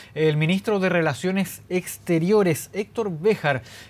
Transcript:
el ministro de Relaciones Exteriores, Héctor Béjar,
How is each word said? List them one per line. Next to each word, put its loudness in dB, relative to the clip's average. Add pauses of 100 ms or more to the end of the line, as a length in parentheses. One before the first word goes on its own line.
(140)
el 2
ministro 0
de 2
Relaciones -2
Exteriores, 0
Héctor -6
Béjar, 0 (260)